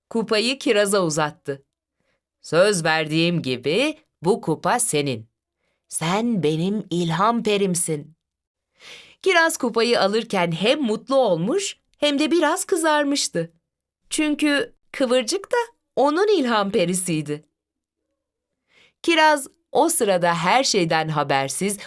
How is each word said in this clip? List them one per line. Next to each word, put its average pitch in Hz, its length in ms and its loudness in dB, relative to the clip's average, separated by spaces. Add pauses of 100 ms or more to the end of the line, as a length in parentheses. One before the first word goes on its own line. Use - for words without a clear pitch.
Kupayı 226 500 0
Kiraz'a 208 440 2
uzattı. 151 640 -4 (760)
"Söz 180 420 2
verdiğim 160 580 0
gibi 143 560 -2 (240)
bu 214 200 0
kupa 165 380 -2
senin. 143 500 -4 (580)
Sen 196 560 -2
benim 170 460 -2
ilham 180 540 0
perimsin." 180 720 -2 (1080)
Kiraz 330 360 2
kupayı 233 440 0
alırken 196 500 0
hem 226 300 0
mutlu 226 340 -2
olmuş 240 640 0 (200)
hem 294 220 0
de 302 120 2
biraz 330 340 0
kızarmıştı. 294 880 -2 (560)
Çünkü 294 640 -2 (160)
Kıvırcık 254 600 -2
da 494 60 0 (380)
onun 302 320 2
ilham 233 440 2
perisiydi. 165 720 -2 (1600)
Kiraz 311 440 4 (240)
o 311 180 4
sırada 180 440 2
her 185 300 2
şeyden 165 460 0
habersiz 147 760 -2